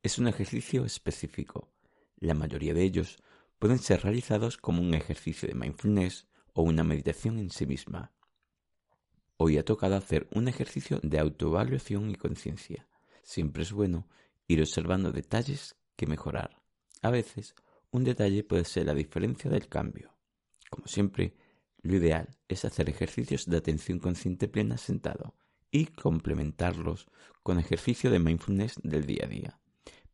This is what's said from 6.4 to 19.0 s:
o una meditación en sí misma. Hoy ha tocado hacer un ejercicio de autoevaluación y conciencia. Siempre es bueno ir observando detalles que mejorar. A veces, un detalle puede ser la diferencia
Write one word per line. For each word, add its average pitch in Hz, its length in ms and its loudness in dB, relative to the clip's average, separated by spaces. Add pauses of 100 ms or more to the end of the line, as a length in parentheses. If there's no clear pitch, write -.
o 85 120 2
una 80 200 4
meditación 82 560 0
en 95 100 -4
sí - 160 -4
misma. - 460 -6 (1300)
Hoy 80 200 6
ha 76 80 2
tocado 98 300 2
hacer 87 360 0
un 117 160 2
ejercicio - 540 -4
de 76 180 2
autoevaluación 101 920 0
y - 40 -4
conciencia. - 720 -8 (360)
Siempre 80 400 -4
es 98 100 -8
bueno 92 340 0 (400)
ir 80 140 6
observando 85 500 0
detalles 131 640 -4 (220)
que - 80 -4
mejorar. - 560 -4 (400)
A 110 80 0
veces, 113 460 -4 (340)
un 127 140 0
detalle 104 400 2
puede 87 200 2
ser 85 220 -2
la 73 80 2
diferencia 101 560 -2